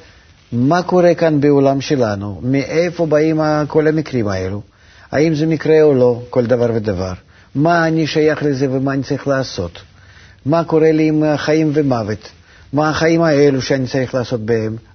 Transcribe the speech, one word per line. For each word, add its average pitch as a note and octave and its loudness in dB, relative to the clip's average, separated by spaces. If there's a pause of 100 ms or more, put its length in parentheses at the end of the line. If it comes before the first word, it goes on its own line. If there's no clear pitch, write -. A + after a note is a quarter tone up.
(520)
מה C#3 0
קורה F3 2
כאן D#3 0
בעולם C#3 4
שלנו, G#2 -2
מאיפה D#3+ -2
באים D#3 2
ה-, D3+ 0
כל D#3 0
המקרים C#3+ -2
האלו, F#2+ -6 (500)
האם D#3 0
זה D3+ -2
מקרה D#3 2
או D3+ 6
לא, B2 2
כל B2 0
דבר A#2 0
ודבר, F#2+ -4 (420)
מה E3 2
אני D#3+ 0
שייך D3+ 0
לזה C3+ -2
ומה C3+ -2
אני C3+ -4
צריך C#3 -6
לעשות, B2+ -4 (680)
מה D#3+ 0
קורה D#3+ 2
לי D#3 2
עם D3+ 0 (140)
חיים D#3 0
ומוות, A#2+ -2 (440)
מה D3+ 0
החיים E3 0
האלו C#3+ 2
שאני C3 -2
צריך B2+ -4
לעשות A#2+ -4
בהם, A2 -2 (200)